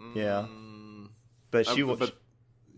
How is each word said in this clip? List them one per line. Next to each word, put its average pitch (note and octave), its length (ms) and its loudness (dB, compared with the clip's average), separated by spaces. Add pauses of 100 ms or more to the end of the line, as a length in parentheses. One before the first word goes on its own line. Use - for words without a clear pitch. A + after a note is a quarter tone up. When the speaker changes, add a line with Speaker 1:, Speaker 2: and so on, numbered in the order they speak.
(140)
Speaker 1:
Yeah. G#2 340 2
Speaker 2:
Mm, G#2+ 600 -16 (420)
Speaker 1:
But A2+ 160 6
she C3+ 160 4
Speaker 2:
uh, C3+ 60 2
Speaker 1:
wa- A#2+ 80 2
Speaker 2:
but, B2 200 0 (600)